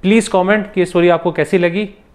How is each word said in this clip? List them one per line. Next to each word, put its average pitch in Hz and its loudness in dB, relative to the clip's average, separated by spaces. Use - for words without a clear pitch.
Please 220 2
comment 196 0
कि 190 -2
ये 175 2
स्टोरी 175 2
आपको 170 0
कैसी 165 -2
लगी। 175 -2